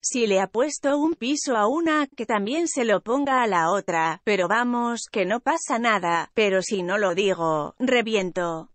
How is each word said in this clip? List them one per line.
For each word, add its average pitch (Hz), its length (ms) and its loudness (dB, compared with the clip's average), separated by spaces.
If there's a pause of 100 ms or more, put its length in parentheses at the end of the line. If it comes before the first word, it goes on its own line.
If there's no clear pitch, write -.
"si 240 240 0
le 190 140 4
ha 190 60 0
puesto 277 500 -2
un 302 160 2
piso 269 460 -2
a 208 80 4
una, 302 400 0
que - 180 -10
también 240 440 -2
se 254 180 -2
lo 196 160 2
ponga 262 400 0
a 233 40 2
la 170 240 2
otra, 165 540 -2
pero 190 240 2
vamos, 240 540 0 (100)
que 196 140 0
no 220 140 -2
pasa 311 380 -2
nada, 180 540 0
pero 196 300 2
si 190 200 -2
no 180 140 -2
lo 196 180 0
digo, 165 640 0
reviento". 190 960 -2